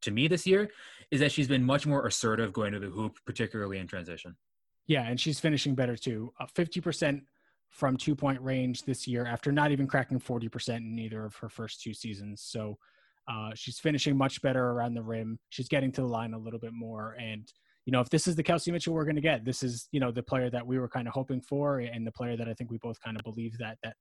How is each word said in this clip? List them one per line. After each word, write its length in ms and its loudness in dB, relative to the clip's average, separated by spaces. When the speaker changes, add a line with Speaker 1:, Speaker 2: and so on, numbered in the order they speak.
Speaker 1:
to 80 -2
me 180 4
this 180 2
year 240 4
is 100 4
that 120 6
she's 160 2
been 160 6
much 220 4
more 200 2
assertive 460 2
going 200 0
to 60 -4
the 100 -6
hoop, 380 -4
particularly 520 -2
in 80 -6
transition. 500 -10
Speaker 2:
Yeah, 160 4
and 160 -2
she's 220 0
finishing 340 2
better 220 2
too. 420 -4
Uh, 80 -6
fifty 340 -2
percent 440 0
from 260 2
two-point 460 2
range 400 0
this 260 -4
year 180 0
after 240 0
not 220 6
even 140 2
cracking 320 0
forty 300 -2
percent 360 -4
in 140 -4
either 260 -6
of 120 -8
her 120 -10
first 340 -10
two 120 -6
seasons. 480 -10
So, 360 -6
uh, 280 -6
she's 240 -10
finishing 380 2
much 260 2
better 280 4
around 240 0
the 80 -4
rim. 360 -4
She's 200 -6
getting 240 2
to 100 -2
the 40 2
line 280 -2
a 40 -8
little 220 -8
bit 140 -10
more. 440 -8
And, 320 -8
you 60 2
know, 80 8
if 100 2
this 160 6
is 100 2
the 60 2
Kelsey 280 4
Mitchell 220 0
we're 140 2
gonna 160 2
get, 240 4
this 160 -2
is, 280 -4
you 100 2
know, 100 2
the 120 -2
player 280 2
that 160 -2
we 120 0
were 100 -2
kinda 220 -4
hoping 300 -2
for 400 0
and 260 -4
the 60 -4
player 240 -4
that 120 -4
I 40 -2
think 180 -6
we 80 -4
both 240 -8
kinda 200 -6
believe 360 -6
that, 240 -8
that 180 -10